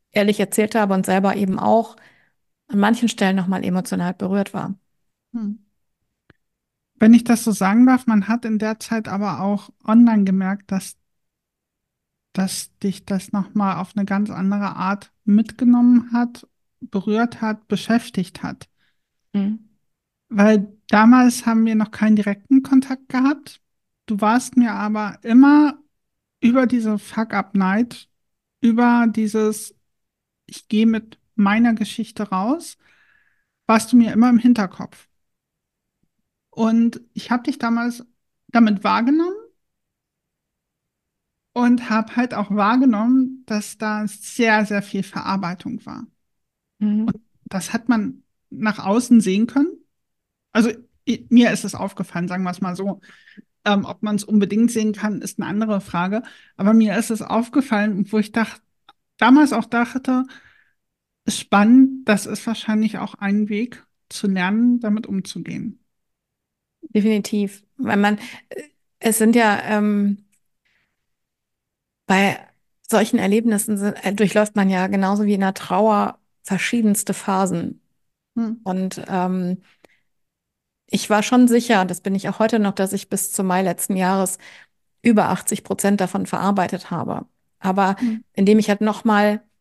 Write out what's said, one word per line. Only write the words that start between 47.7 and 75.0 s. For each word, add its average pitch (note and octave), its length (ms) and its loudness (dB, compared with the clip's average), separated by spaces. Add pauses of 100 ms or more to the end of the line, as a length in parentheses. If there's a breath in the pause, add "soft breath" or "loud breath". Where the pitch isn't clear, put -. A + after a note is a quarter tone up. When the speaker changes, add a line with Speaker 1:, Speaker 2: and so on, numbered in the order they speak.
Speaker 2:
hat - 160 -6
man F#3+ 340 -2 (260)
nach G#3 300 -4
außen A#3 400 2
sehen G3+ 280 0
können. D4+ 240 0 (800)
Also A3+ 160 2 (360)
i-, A#3 240 -6
mir A#3+ 220 4
ist G#3 140 -4
es G3 100 -10
aufgefallen, F3+ 540 -8
sagen F#3 140 -6
wir F3+ 80 -6
es F3+ 100 -10
mal F3+ 160 -6
so. G3 240 -6 (640 soft breath)
Ähm, G3+ 180 0
ob - 180 -12
man's G#3 220 -4
unbedingt G#3+ 480 0
sehen G#3+ 220 -2
kann, G#3 280 -6
ist - 200 -10
eine - 80 -8
andere G#3 320 -4
Frage. F#3+ 420 -4 (320 loud breath)
Aber G3+ 180 2
mir G#3+ 240 4
ist A#3 120 -2
es A3 120 -4
aufgefallen, G#3+ 920 -2
wo A3 60 2
ich G#3+ 120 -2
dach-, - 280 -4 (580)
damals C4 340 6
auch A3 140 -2
dachte, B3+ 580 -2 (1040 soft breath)
ist - 140 -4
spannend, B3 680 4
das G3+ 200 0
ist G#3 200 -10
wahrscheinlich G#3+ 500 -2
auch - 180 -10
ein G3+ 340 -2
Weg A3 360 -6 (220)
zu - 200 -8
lernen, G#3+ 520 0
damit A3 280 -4
umzugehen. - 720 -8 (1160)
Speaker 1:
Definitiv. G#3 680 -2 (140)
Weil B3 200 -4
man, G#3 220 0 (300 loud breath)
äh, - 120 -14 (380)
es A3 180 0
sind A3 180 4
ja, G#3+ 280 2
ähm, G#3 640 -2 (1800)
bei G3 320 0 (500)
solchen A3 300 2
Erlebnissen G#3 600 0
sind, G3+ 180 -4 (100)
äh, F#3+ 80 -4
durchläuft G#3 420 0
man G3 140 2
ja F#3 180 0
genauso G3+ 380 0